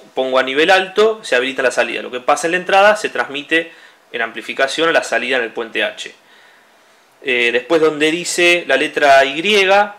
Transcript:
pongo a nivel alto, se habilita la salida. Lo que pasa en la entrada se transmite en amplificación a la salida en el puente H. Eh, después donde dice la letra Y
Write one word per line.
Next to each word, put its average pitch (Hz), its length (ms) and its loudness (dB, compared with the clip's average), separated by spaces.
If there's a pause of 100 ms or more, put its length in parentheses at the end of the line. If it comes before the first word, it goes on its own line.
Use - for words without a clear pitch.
(140)
pongo 131 240 -2
a 131 60 2
nivel 143 260 0
alto, 208 540 2
se - 120 -2
habilita 131 280 -2
la 123 80 2
salida. 117 320 -4
Lo 110 80 -12
que 123 80 -10
pasa 147 260 -2
en 165 60 0
la 180 60 -2
entrada 196 380 4
se 143 140 -6
transmite 143 640 -4 (400)
en 123 100 -8
amplificación 120 680 -4
a - 20 0
la 143 100 2
salida 123 360 -4
en 120 80 -2
el 107 60 -10
puente 110 320 -6
H. - 300 -10 (1080)
Eh, 123 280 0
después 156 300 0
donde 156 300 0
dice 175 560 0
la 135 100 2
letra 143 480 4
Y 175 420 0 (320)